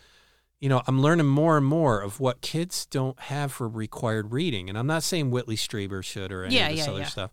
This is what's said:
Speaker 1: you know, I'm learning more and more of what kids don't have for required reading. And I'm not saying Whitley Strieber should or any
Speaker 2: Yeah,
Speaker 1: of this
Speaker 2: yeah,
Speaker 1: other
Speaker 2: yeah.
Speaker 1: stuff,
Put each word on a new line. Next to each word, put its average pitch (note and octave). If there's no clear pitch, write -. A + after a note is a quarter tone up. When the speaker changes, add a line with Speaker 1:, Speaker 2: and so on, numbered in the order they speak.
Speaker 1:
you C#3
know, B2+
I'm C3
learning D#3
more D3+
and C#3
more C#3
of G2+
what B2+
kids -
don't C3
have C#3
for B2
required A2
reading. A#2+
And G2
I'm B2
not D#3
saying D3+
Whitley A#2+
Strieber G2
should F#2+
or F#2
any A#3+
Speaker 2:
Yeah, G3+
Speaker 1:
of D#3
this D#3
Speaker 2:
yeah, B2+
Speaker 1:
other G2
Speaker 2:
yeah. F#2+
Speaker 1:
stuff, F#2+